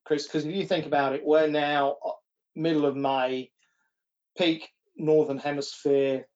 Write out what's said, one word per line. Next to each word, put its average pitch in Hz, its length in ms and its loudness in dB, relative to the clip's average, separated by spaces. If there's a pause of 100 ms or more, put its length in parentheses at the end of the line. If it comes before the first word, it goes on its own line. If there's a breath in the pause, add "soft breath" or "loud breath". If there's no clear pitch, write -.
Chris, 147 220 -2
'cause 151 200 -4
if 165 80 -6
you 190 120 -4
think 160 200 -2
about 139 280 0
it, 143 100 -6
we're 156 240 4
now, 147 560 0
uh, - 80 -6 (440)
middle 160 300 0
of 135 100 0
May, 131 540 -2 (880)
peak 165 320 0 (260)
Northern 151 420 2
Hemisphere 139 960 0